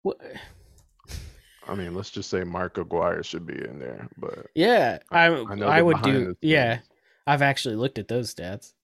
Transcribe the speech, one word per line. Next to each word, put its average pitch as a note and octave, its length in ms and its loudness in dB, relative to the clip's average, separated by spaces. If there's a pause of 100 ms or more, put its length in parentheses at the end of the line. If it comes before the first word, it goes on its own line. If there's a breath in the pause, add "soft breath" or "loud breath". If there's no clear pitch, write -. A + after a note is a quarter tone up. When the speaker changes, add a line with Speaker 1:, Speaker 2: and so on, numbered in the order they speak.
Speaker 1:
What? - 160 -4 (1500 loud breath)
Speaker 2:
I - 80 -6
mean, F2+ 180 -8
let's F#2+ 160 -10
just - 200 -10
say F#2 140 -2
Mark F2+ 340 -6
Aguirre E2+ 460 0
should - 220 -10
be - 80 -10
in - 260 -10
there, A#1 280 -12 (100)
but - 380 -10
Speaker 1:
Yeah, E3 420 4 (140)
Speaker 2:
I, E3+ 160 6
Speaker 1:
I, B2+ 240 0
Speaker 2:
I G2+ 40 -4
know G2 120 0
Speaker 1:
I D#3 120 6
Speaker 2:
the E3+ 60 6
Speaker 1:
would E3 160 4
Speaker 2:
behind C3+ 160 2
Speaker 1:
do, B2 80 2 (160)
Speaker 2:
the D#3+ 60 0
Speaker 1:
yeah. C3 300 4
Speaker 2:
scenes. A#2 100 -16 (400)
Speaker 1:
I've C#3+ 160 4
actually C3 320 2
looked A#2 240 -2
at G2+ 80 -8
those A#2 260 -2
stats. F#2 400 -10 (100)